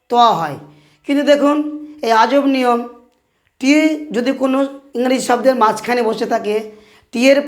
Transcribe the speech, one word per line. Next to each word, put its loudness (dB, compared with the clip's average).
ত -12
হয়, -8
কিন্তু 0
দেখুন 2
এই 0
আজব 2
নিয়ম, 0
টি 0
যদি -2
কোনো 0
ইংরেজি -2
শব্দের 2
মাঝখানে 0
বসে -4
থাকে, -2
টি -4
এর 6